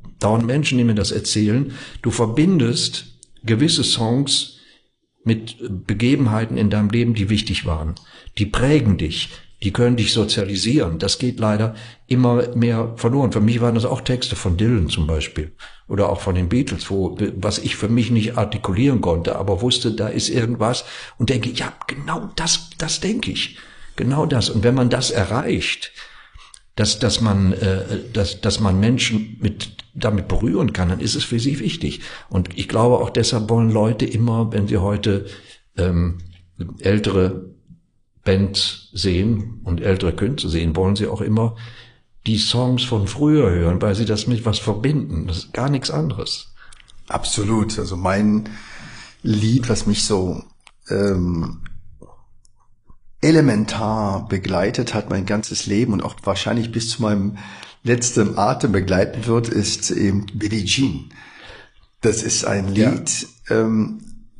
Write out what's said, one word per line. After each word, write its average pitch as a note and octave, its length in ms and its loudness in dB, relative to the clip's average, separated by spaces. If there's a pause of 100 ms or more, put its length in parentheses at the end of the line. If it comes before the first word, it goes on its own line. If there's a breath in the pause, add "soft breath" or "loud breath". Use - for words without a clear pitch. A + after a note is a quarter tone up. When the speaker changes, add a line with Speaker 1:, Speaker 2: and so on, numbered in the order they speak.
(200)
Speaker 1:
dauernd A2+ 260 2
Menschen, C3+ 320 2
die B2 60 4
mir A2+ 120 4
das G2+ 160 0
erzählen, G#2+ 640 2 (280 loud breath)
du A2+ 100 0
verbindest C3+ 1080 0 (240)
gewisse A#2+ 400 2
Songs B2 720 0 (680 loud breath)
mit A2+ 340 -2 (300)
Begebenheiten A2+ 680 2
in G#2+ 120 2
deinem G#2 200 2
Leben, A#2+ 240 2
die G2+ 160 0
wichtig G2+ 360 0
waren. D#2 300 -2 (420 loud breath)
Die G#2 80 2
prägen A#2+ 520 2
dich, - 320 -4 (340 loud breath)
die G2 100 0
können A#2+ 240 2
dich G#2+ 160 2
sozialisieren. G2 840 0
Das G2+ 180 -2
geht B2 220 -4
leider A2 360 0 (300 loud breath)
immer B2 500 2
mehr A2+ 400 0
verloren. B2+ 360 2
Für G#2+ 100 2
mich A2+ 180 4
waren A#2 160 2
das A2+ 100 2
auch C3 160 -2
Texte A#2+ 340 -2
von F2+ 200 0
Dylan G#2 340 2
zum D#2+ 180 0
Beispiel D#2 460 -4 (340 loud breath)
oder G2 220 0
auch - 120 -2
von F#2 140 -2
den F2+ 140 0
Beatles, A#2+ 420 -2
wo, F#2+ 260 -2 (200)
was G2 200 -2
ich - 180 -4
für G#2+ 140 -2
mich A#2 220 2
nicht A2 260 0
artikulieren G#2+ 640 0
konnte, E2 340 0
aber G2 260 -2
wusste, A#2+ 320 0
da G#2+ 160 -4
ist G#2+ 200 -2
irgendwas A#2 560 -2 (320 loud breath)
und A#2 140 0
denke, A2+ 180 0
„Ja, - 240 -6 (140)
genau D3+ 480 -8
das, - 420 -2
das D#3 220 -4
denke - 320 -2
ich.“ - 260 -6 (380 loud breath)
Genau C#3 320 0
das. C3+ 240 2
Und G2+ 120 0
wenn B2 120 6
man B2 160 4
das B2+ 180 0
erreicht, - 800 -2 (840 loud breath)
dass, - 240 0
dass G#2+ 200 2
man, G2 340 4
äh, F#2+ 300 0 (300)
dass, - 280 -2
dass - 180 0
man F#2+ 200 2
Menschen A2+ 640 0
mit, - 300 -4 (240)
damit G#2 320 0
berühren A2 440 2
kann, F2+ 180 0
dann F2+ 100 0
ist - 160 -2
es - 80 -2
für A#2 160 -2
sie C#3 200 0
wichtig. - 420 -4 (280 loud breath)
Und F#2 260 -2
ich - 140 -6
glaube A#2+ 300 4
auch A2+ 100 -2
deshalb A2+ 400 0
wollen A#2 220 4
Leute A2 340 2
immer, A2+ 460 2
wenn G2+ 160 0
sie A2+ 100 2
heute, G2+ 480 0 (520 loud breath)
ähm, F2 420 2 (600)
ältere F#2+ 720 2 (760)
Bands - 680 0
sehen G2 720 0
und E2+ 180 -2
ältere F#2 320 2
Künstler - 380 -2
sehen, E2 240 0
wollen F#2+ 200 2
sie G2+ 120 -2
auch - 140 -4
immer A2+ 340 0 (720 loud breath)
die A2 100 2
Songs B2 460 0
von G#2 240 0
früher D3 420 4
hören, F2 320 2
weil G#2 140 2
sie A2 100 0
das G#2 220 -2
mit A#2 180 0
was G#2+ 140 0
verbinden. A2 640 -2
Das F2 120 -4
ist - 160 -12
gar C3+ 180 -2
nichts C3+ 180 -2
anderes. - 640 -4 (540 loud breath)
Speaker 2:
Absolut. - 720 0
Also F2+ 180 -4
mein G#2 500 2 (760 loud breath)
Lied, A2+ 460 2
was G#2 180 0
mich G#2 180 2
so, F#2 380 0 (460)
ähm, F2+ 720 0 (1600)
elementar G#2+ 1080 2
begleitet F#2+ 640 -2
hat, G#2+ 160 -2
mein F#2+ 160 -2
ganzes - 400 -4
Leben G#2+ 280 2
und - 100 0
auch - 200 -6
wahrscheinlich A2 480 -2
bis A#2 180 -4
zu - 120 -4
meinem G2+ 360 0 (460 loud breath)
letzten A#2+ 540 2
Atem A#2+ 340 2
begleiten F#2+ 540 0
wird, A#2 240 2
ist - 420 -2
eben G2+ 420 0
Billie G#2 320 -2
Jean. B2 440 -2 (920 loud breath)
Das G#2+ 200 2
ist - 240 -2
ein G2 300 0
Speaker 1:
Ja. A#2 160 4
Speaker 2:
Lied, - 360 -4 (220)
ähm, A2 520 0 (380)